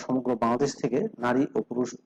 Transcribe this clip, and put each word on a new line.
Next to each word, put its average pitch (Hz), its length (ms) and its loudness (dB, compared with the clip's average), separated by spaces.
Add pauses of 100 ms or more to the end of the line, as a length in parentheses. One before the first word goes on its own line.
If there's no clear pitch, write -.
সমগ্র 127 240 0 (140)
বাংলাদেশ 127 280 2 (100)
থেকে 127 180 2 (260)
নারী 123 180 4 (140)
ও - 100 2
পুরুষ 120 220 -2 (160)